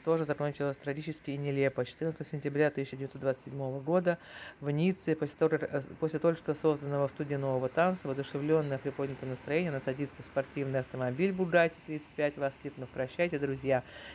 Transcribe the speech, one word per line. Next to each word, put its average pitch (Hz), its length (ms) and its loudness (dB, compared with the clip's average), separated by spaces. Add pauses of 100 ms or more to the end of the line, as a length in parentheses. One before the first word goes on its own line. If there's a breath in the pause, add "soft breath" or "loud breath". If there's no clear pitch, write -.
тоже 160 220 2
закончилась 143 500 -2
трагически 151 540 -6
и 139 80 -4
нелепо. 139 480 2
Четырнадцатого 156 420 -4
сентября 143 420 2
тысяча 135 280 -6
девятьсот 135 240 -8
двадцать 131 240 0
седьмого 135 340 -4
года 170 380 4 (420 loud breath)
в 143 80 -2
Ницце, 160 480 2
после 147 220 -4
того, 160 100 6
как, 156 140 2
э, 143 180 -2 (200)
после 156 180 0
только 165 200 4
что - 140 -4
созданного 143 560 2
в - 20 -2
студии 143 260 -4
нового 131 340 0
танца, 180 360 2
воодушевленная, 143 680 0
в 127 60 -8
приподнятом 135 480 -4
настроении, 156 400 0
она 135 100 -2
садится 139 400 -4
в - 60 -12
спортивный 135 540 -2
автомобиль 127 500 0
Bugatti 170 460 4 (100)
тридцать 151 260 -8
пять 147 240 0
воскликнув: 135 540 -4
«Прощайте, 151 480 0
друзья, 135 440 2 (320 loud breath)